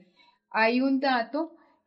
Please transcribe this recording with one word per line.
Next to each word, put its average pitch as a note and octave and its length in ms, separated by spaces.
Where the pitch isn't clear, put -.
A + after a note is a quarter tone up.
Hay A3+ 300
un C4+ 220
dato C4+ 500